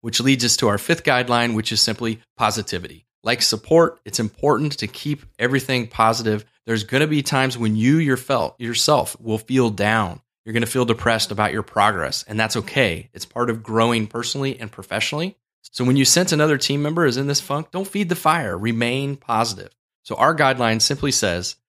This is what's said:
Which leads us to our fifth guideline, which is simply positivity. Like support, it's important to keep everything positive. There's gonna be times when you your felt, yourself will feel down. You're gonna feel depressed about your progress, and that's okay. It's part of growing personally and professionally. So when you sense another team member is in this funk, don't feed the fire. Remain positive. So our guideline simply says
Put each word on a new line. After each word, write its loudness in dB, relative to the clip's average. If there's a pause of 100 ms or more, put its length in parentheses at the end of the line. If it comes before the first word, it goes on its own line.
Which -2
leads 4
us 2
to 2
our 4
fifth -2
guideline, 2
which -2
is 0
simply -2 (140)
positivity. -4 (180)
Like 0
support, 2
it's -6
important 0
to -6
keep -8 (120)
everything 0
positive. 0 (200)
There's -2
gonna 0
be 0
times 0
when 0
you 4
your 2
felt, -4
yourself 0
will -2
feel 2
down. 0 (240)
You're -10
gonna 0
feel 0
depressed 0
about -2
your -4
progress, 0
and -6
that's -2
okay. -2
It's -14
part -4
of -6
growing 0
personally -6
and -12
professionally. -6 (240)
So -6
when 4
you 4
sense 2
another 2
team -2
member 0
is 2
in -2
this 0
funk, -6
don't -8
feed -4
the -2
fire. 0
Remain -2
positive. -4 (280)
So -8
our 2
guideline 2
simply -2
says -2 (120)